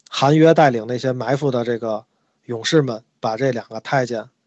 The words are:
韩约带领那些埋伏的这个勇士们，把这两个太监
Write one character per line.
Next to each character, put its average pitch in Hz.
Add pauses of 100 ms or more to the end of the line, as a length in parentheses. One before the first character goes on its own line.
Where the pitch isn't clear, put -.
(100)
韩 139
约 160
带 151
领 117
那 123
些 131
埋 123
伏 139
的 120
这 117
个 110 (400)
勇 113
士 156
们， 120 (180)
把 110
这 135
两 113
个 110
太 135
监 117 (180)